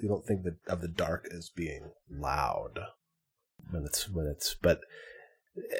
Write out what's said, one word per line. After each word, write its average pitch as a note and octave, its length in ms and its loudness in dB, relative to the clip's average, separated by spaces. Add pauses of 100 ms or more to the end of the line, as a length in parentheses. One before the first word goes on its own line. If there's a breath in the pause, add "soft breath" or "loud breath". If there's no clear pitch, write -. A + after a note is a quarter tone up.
you G#2+ 80 2
don't G2+ 160 2
think F#2+ 180 2
that, E2+ 140 -2 (100)
of F2 140 0
the E2+ 80 -4
dark E2+ 360 2 (100)
as E2+ 200 -10
being D2+ 360 -4 (200)
loud - 680 0 (920)
when E2 140 0
it's, - 240 -2
when E2 180 0
it's, - 340 -2
but E2+ 200 8 (1000 loud breath)